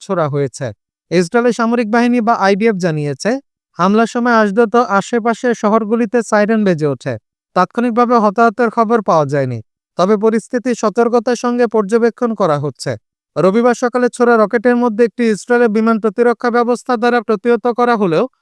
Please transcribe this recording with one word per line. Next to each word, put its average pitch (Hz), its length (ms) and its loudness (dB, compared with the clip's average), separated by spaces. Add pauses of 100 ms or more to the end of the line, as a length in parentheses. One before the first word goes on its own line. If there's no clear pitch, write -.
ছোড়া 175 280 -2
হয়েছে। 139 380 -4 (440)
ইসরায়েলের 220 420 0
সামরিক 233 380 -2
বাহিনী 240 300 2
বা 226 140 0
আইডিএফ 202 420 0
জানিয়েছে, 160 540 -4 (480)
হামলার 208 280 2
সময় 240 260 -2
আশদদ 220 440 2
ও 240 60 4
আশেপাশের 226 720 -2
শহরগুলিতে 226 680 -2
সাইরেন 214 420 0
বেজে 160 220 0
ওঠে। 135 280 -4 (420)
তাৎক্ষণিকভাবে 240 600 0
হতাহতের 220 520 2
খবর 233 320 0
পাওয়া 165 240 2
যায়নি, 135 320 -2 (400)
তবে 185 180 2
পরিস্থিতি 220 580 -2
সতর্কতার 233 600 0
সঙ্গে 240 300 0
পর্যবেক্ষণ 226 680 0
করা 165 240 0
হচ্ছে। 143 340 -6 (440)
রবিবার 214 380 2
সকালে 247 340 -2
ছোড়া 240 280 2
রকেটের 220 400 2
মধ্যে 240 280 0
একটি 233 260 -2
ইসরায়েলের 240 380 0
বিমান 220 320 2
প্রতিরক্ষা 233 500 0
ব্যবস্থা 240 460 -2
দ্বারা 240 240 0
প্রতিহত 226 460 -2
করা 240 300 0
হলেও 190 280 0 (180)